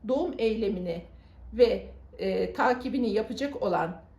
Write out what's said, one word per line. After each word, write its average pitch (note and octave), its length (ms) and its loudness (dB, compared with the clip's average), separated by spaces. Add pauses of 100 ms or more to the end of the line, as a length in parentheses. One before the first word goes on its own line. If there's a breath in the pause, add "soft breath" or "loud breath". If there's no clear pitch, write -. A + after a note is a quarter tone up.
doğum D4 300 0
eylemini G3 640 0 (480 soft breath)
ve, A3 340 4 (320)
e, F#3 340 0
takibini B3 580 0
yapacak A3 520 -2
olan F3 400 -2 (160)